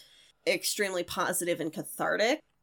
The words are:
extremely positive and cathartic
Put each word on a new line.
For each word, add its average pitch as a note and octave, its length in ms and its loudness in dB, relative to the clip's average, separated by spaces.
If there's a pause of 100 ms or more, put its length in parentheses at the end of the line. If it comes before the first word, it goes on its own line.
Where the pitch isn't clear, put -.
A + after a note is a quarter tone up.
(480)
extremely F#3 560 0
positive F3 560 0
and D#3+ 140 -4
cathartic F#3 680 0 (240)